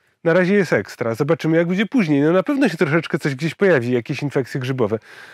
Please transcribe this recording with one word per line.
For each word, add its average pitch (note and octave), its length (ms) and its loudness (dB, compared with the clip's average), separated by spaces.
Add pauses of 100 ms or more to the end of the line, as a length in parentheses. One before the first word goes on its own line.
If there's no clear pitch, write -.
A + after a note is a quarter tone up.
(240)
na E3 100 2
razie F3+ 200 2
jest F#3 200 2
ekstra. A2+ 420 -2
Zobaczymy, D#3+ 420 0
jak E3+ 100 2
będzie F#3 180 0
później. D3+ 360 0
No, D#3 100 4
na F#3 120 2
pewno C#4 260 0
się D#3 80 -10
troszeczkę D#3+ 420 0
coś C#3 160 -4
gdzieś D3 200 -6
pojawi, C#3 360 2
jakieś B2 300 -2
infekcje C3+ 380 -4
grzybowe. B2 400 -2 (340)